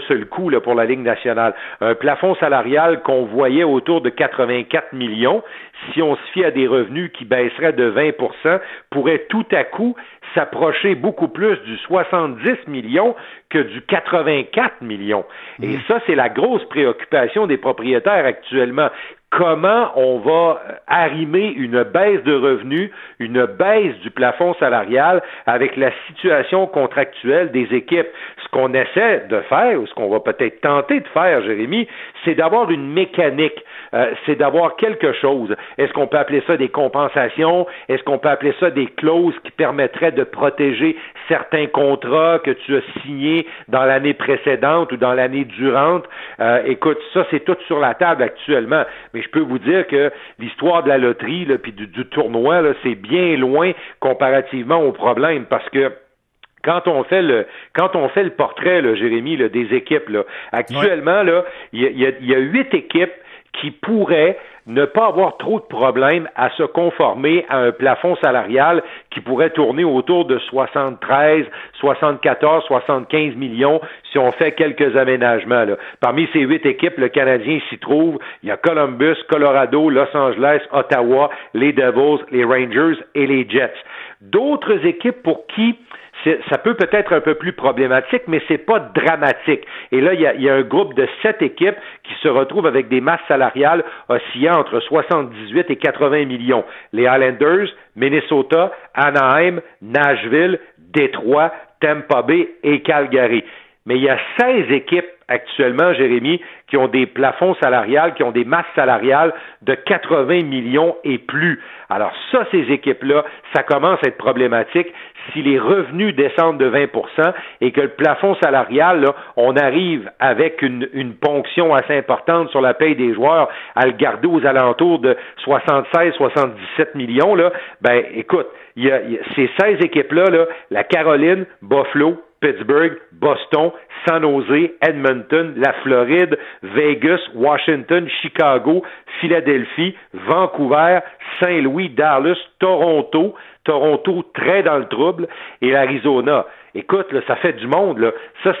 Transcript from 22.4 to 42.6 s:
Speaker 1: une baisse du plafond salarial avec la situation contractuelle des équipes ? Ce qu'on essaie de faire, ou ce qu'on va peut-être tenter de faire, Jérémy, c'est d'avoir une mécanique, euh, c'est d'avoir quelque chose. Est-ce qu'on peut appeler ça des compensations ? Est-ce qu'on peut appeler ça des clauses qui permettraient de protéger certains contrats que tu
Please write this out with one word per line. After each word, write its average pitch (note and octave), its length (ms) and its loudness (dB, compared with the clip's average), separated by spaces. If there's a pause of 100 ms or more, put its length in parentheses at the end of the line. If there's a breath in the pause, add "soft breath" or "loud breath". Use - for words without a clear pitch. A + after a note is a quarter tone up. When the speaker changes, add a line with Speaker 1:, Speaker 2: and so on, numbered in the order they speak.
Speaker 1:
une A#2+ 260 0
baisse G3 540 0
du A2 100 -12
plafond C#3+ 460 0
salarial C3 640 2 (240 loud breath)
avec B2 320 0
la C3 140 0 (160)
situation F3 580 0
contractuelle D3 840 0
des B2+ 200 0
équipes ? D#3+ 360 0 (360 loud breath)
Ce - 60 -16
qu'on C3 240 0
essaie E3+ 560 2
de G#2+ 120 0
faire, G3 380 2
ou G#2+ 60 -4
ce - 80 -12
qu'on G#2 160 -4
va G#2+ 100 0
peut-être - 420 -4
tenter C#3+ 400 0
de - 80 -12
faire, D#3 340 2
Jérémy, A#2+ 440 -2 (380 loud breath)
c'est E3 80 2
d'avoir E3 380 0
une C#3 200 -6
mécanique, D#3 720 -2 (300 loud breath)
euh, A#2 140 2 (180)
c'est D3+ 100 0
d'avoir C#3+ 420 2
quelque G#3+ 360 0
chose. A#2+ 420 0 (220 loud breath)
Est-ce C3+ 160 0
qu'on C#3+ 140 -2
peut D#3 100 2
appeler C#3 300 0
ça E3 100 2
des C3 120 -2
compensations ? D3 960 0 (200 loud breath)
Est-ce C3+ 160 -2
qu'on C#3 140 -2
peut D3 120 0
appeler C#3 300 0
ça - 120 2
des C3 160 -2
clauses E3 560 0
qui - 80 -18
permettraient C#3+ 600 0
de C3+ 120 0
protéger C#3+ 760 -2 (300 loud breath)
certains D3+ 400 -2
contrats D3 760 2
que C#3 60 -4
tu C3+ 260 -2